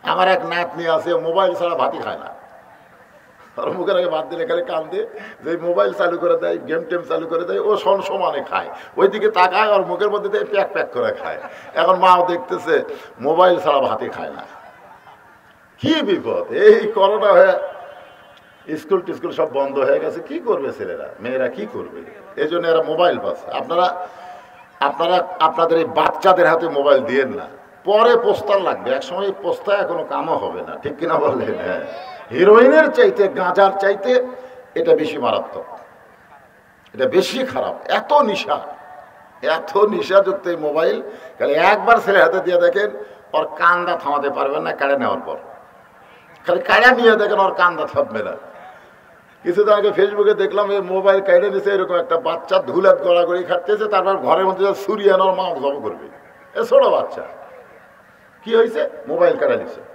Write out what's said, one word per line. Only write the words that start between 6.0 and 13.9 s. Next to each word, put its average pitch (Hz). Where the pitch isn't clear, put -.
করে 170
দেয়, 170
game 165
টেম 175
চালু 165
করে 170
দেয়, 190
ও 196
সন 190
সমানে -
খায়, -
ওইদিকে 208
তাকায়, 185
ওর 190
মুখের 185
মধ্যে 202
দিয়ে 208
প্যাক 196
প্যাক 160
করে 113
খায়। 80
এখন 170
মাও 180
দেখতেছে 170
মোবাইল 165
ছাড়া 143
ভাতই 117